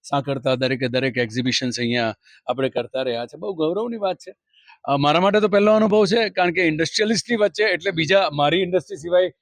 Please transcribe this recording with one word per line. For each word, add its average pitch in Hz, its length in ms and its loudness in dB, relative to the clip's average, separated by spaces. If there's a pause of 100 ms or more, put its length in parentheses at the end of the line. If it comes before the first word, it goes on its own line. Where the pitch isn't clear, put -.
સાંકળતા 135 520 -4
દરેકે 127 340 -2
દરેક 127 300 -2
એક્ઝિબિશન્સ 120 600 -4
અહીંયા 117 360 0 (320)
આપણે 127 220 -2
કરતા 127 340 -6
રહ્યા 120 240 -4
છે. 151 120 -20
બહુ 196 160 -8
ગૌરવની 196 420 -4
વાત 190 200 -4
છે. - 180 -20 (500)
અ, 139 120 0
મારા 147 240 2
માટે 202 200 2
તો 208 80 2
પહેલો 202 240 4
અનુભવ 214 340 4
છે, 220 220 0
કારણ 180 240 0
કે 180 100 0
ઇન્ડસ્ટ્રીયલિસ્ટની 202 720 0
વચ્ચે 208 280 2
એટલે 185 260 0
બીજા 170 420 2
મારી 147 300 2
ઇન્ડસ્ટ્રી 175 340 -2
સિવાય 175 460 0